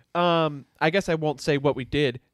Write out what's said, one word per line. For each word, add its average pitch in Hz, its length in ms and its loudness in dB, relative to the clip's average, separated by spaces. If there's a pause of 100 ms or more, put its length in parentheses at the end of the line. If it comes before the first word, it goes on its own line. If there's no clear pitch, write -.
(140)
um, 165 500 0 (160)
I 156 80 4
guess 185 220 0
I 160 60 0
won't 151 260 -4
say 147 160 0
what 139 180 0
we 131 80 -6
did, 135 360 -2 (140)